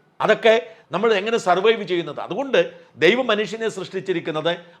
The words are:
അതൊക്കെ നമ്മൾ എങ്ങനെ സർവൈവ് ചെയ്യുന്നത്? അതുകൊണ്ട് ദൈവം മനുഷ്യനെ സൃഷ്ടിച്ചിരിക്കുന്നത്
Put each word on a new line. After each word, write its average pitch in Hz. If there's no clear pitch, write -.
അതൊക്കെ 220
നമ്മൾ 214
എങ്ങനെ 214
സർവൈവ് 202
ചെയ്യുന്നത്? 160
അതുകൊണ്ട് 180
ദൈവം 220
മനുഷ്യനെ 220
സൃഷ്ടിച്ചിരിക്കുന്നത് 175